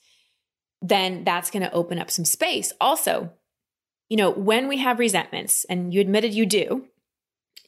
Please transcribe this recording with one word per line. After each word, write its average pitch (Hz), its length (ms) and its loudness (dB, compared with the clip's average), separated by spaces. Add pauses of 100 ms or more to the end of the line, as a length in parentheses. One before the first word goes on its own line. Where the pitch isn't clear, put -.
(800)
then 185 420 0
that's 175 280 -2
gonna 190 200 -2
open 170 280 -2
up 170 120 -8
some 170 140 -2
space. - 560 -2
Also, 254 500 0 (760)
you 220 80 0
know, 196 140 4
when 220 360 2
we 277 120 -2
have 254 200 0
resentments, - 680 0
and 180 280 -4
you 196 80 4
admitted 208 320 2
you 220 120 2
do, 208 420 0 (800)